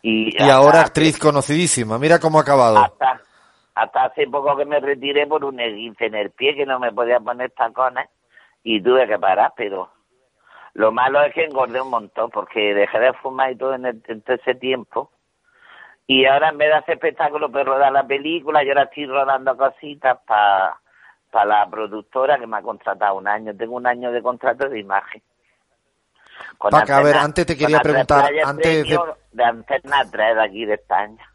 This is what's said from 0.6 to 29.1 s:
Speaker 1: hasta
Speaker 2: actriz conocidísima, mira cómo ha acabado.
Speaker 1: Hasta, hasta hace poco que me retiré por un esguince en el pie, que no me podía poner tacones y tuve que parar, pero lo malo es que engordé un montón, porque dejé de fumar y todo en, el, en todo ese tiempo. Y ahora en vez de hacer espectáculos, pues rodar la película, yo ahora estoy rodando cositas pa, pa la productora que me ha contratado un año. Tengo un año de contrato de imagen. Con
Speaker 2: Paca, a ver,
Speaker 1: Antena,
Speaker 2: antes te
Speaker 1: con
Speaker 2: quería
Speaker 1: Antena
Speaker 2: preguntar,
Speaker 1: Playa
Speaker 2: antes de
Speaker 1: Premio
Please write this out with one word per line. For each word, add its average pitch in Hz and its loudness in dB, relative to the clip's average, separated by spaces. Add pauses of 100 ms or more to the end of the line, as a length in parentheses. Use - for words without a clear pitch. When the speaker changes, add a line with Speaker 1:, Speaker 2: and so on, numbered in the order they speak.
Speaker 1:
hasta - 4
Speaker 2:
actriz 156 0
conocidísima, 143 0
mira 160 4
cómo 160 2
ha 151 4
acabado. 123 4
Speaker 1:
Hasta, 127 0 (540)
hasta 120 -2
hace 147 -2
poco 139 -2
que 143 -2
me 147 0
retiré 143 -2
por 147 -2
un 131 -8
esguince 113 -8
en 107 -6
el 101 -4
pie, 139 -2
que 139 -4
no 131 -2
me 120 -2
podía 120 0
poner 123 -8
tacones 127 -4 (560)
y 110 -2
tuve 127 4
que 101 -2
parar, 98 2
pero 98 -8 (840)
lo 110 2
malo 135 0
es 147 0
que 165 -2
engordé 127 -4
un 131 -10
montón, 113 -6
porque 104 -4
dejé 101 0
de 127 4
fumar 131 -4
y 120 -10
todo 131 -4
en, 127 -10
el, 113 -8
en 113 -12
todo 123 -2
ese 127 -4
tiempo. 127 -6 (1000)
Y 131 4
ahora 143 4
en 151 -4
vez 151 2
de 156 4
hacer 151 -2
espectáculos, 151 -4
pues 139 -2
rodar 135 2
la 139 2
película, 147 -2
yo 139 -2
ahora 139 2
estoy 143 -6
rodando 135 -2
cositas 135 -2
pa, 101 2 (500)
pa 107 0
la 104 2
productora 110 -4
que 117 -10
me 110 -8
ha 98 -6
contratado 101 -4
un 98 -6
año. 107 -6
Tengo 117 -10
un 123 -6
año 123 -4
de 120 -4
contrato 123 -4
de 120 -8
imagen. 98 -6 (1400)
Con 104 0
Speaker 2:
Paca, 139 4
a 139 6
ver, 147 6
Speaker 1:
Antena, 147 4
Speaker 2:
antes 160 -2
te 170 -4
Speaker 1:
con 131 -8
Speaker 2:
quería 151 2
Speaker 1:
Antena 151 2
Speaker 2:
preguntar, 143 4
Speaker 1:
Playa 156 0
Speaker 2:
antes 147 -2 (100)
de 151 0
Speaker 1:
Premio 160 -2 (140)